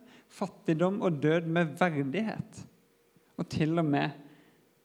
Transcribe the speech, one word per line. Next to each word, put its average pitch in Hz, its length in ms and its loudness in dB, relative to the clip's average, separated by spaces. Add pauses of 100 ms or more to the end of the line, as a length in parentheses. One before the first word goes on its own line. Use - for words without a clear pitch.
(240)
fattigdom 180 840 -2
og 156 160 0
død 165 240 2
med 165 320 0
verdighet, 165 800 -2 (800)
og 175 100 -4
til 165 300 0
og 160 80 2
med 147 320 0 (680)